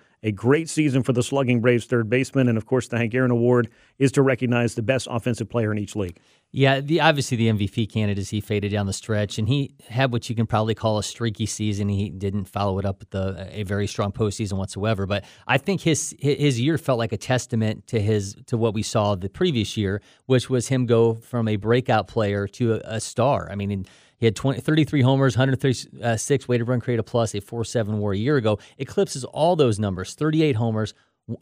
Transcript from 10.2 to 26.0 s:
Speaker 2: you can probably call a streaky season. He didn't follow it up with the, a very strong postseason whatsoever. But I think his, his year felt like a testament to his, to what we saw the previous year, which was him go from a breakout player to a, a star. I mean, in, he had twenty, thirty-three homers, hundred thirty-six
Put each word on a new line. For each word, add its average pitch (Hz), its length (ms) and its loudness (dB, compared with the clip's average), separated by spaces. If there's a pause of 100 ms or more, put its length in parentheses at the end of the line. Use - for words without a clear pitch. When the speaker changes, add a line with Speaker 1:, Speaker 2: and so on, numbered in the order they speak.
Speaker 2:
you 113 60 -4
can 113 120 0
probably 110 260 0
call 107 240 0
a 101 60 -2
streaky 117 420 -6
season. 104 440 -2
He 101 200 -2
didn't 95 360 -4
follow 98 340 -2
it 98 60 -2
up 98 140 -4
with - 100 -20
the, 95 420 -4
a 104 120 -6
very 101 240 -2
strong 101 260 -4
postseason 101 440 -2
whatsoever. 98 480 -2
But 98 200 -4 (220)
I 131 100 2
think 190 240 -2
his, - 360 0
his 139 420 0
year 143 180 0
felt 127 200 -2
like 113 140 -2
a 107 60 -2
testament 110 720 -2
to 117 120 0
his, 101 360 0 (100)
to 120 120 -2
what 110 160 2
we 104 100 -2
saw 104 320 0
the 92 120 -6
previous 127 480 0
year, 101 260 -2 (260)
which 127 220 2
was 127 200 0
him 127 160 0
go 113 300 4
from 113 340 -4
a 107 80 0
breakout 113 500 2
player 101 400 -2
to 113 280 0
a, - 100 -2
a 110 160 -8
star. 117 500 0
I 101 40 -8
mean, 101 160 -4
in, 95 140 -4 (320)
he 117 80 0
had 110 120 2
twenty, 131 240 -2
thirty-three 156 400 2
homers, 135 340 4
hundred 127 240 2
thirty-six 120 880 -2